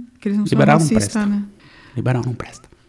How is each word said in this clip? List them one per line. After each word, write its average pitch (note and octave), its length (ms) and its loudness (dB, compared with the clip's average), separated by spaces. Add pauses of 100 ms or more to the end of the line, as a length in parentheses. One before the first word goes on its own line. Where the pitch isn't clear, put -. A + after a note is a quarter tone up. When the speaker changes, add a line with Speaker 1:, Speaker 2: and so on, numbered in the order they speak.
(200)
Speaker 1:
que - 80 -8
eles G3+ 120 -2
não G#3 60 -2
Speaker 2:
Liberal G#3 340 4
Speaker 1:
são D#3+ 100 2
Speaker 2:
não A3+ 60 2
Speaker 1:
racistas, G#3+ 280 0
Speaker 2:
presta. G3+ 60 0 (100)
Speaker 1:
né? G3+ 40 -4 (520)
Speaker 2:
Liberal A#2+ 300 -2
não B2 80 -4
presta. - 340 -14 (220)